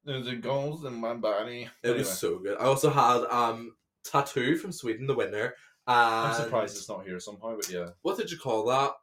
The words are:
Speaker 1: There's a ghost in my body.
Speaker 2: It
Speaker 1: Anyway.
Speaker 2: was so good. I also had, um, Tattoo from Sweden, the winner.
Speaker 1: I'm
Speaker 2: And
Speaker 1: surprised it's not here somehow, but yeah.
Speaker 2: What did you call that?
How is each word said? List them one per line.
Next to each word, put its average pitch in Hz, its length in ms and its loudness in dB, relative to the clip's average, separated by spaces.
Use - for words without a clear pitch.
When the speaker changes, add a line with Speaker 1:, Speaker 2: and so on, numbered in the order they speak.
Speaker 1:
There's 131 220 -6
a 123 100 -4
ghost 139 480 -2
in 127 100 -8
my 117 200 -4
body. 113 480 -2
Speaker 2:
It 113 80 -12
Speaker 1:
Anyway. 117 120 2
Speaker 2:
was - 180 -2
so 92 200 -2
good. 92 200 -4
I 110 60 -2
also 139 260 6
had, 123 400 6
um, 117 440 0
Tattoo 139 520 0
from 190 160 -8
Sweden, 120 340 -6
the 135 80 0
winner. 107 400 -2
Speaker 1:
I'm 117 440 4
Speaker 2:
And 117 140 0
Speaker 1:
surprised 110 320 -2
it's - 140 -12
not 95 160 -10
here 92 140 -8
somehow, 107 360 -10
but 98 140 -6
yeah. 87 200 -6
Speaker 2:
What 190 160 -2
did 202 120 -4
you 165 80 -8
call 113 280 0
that? 135 260 2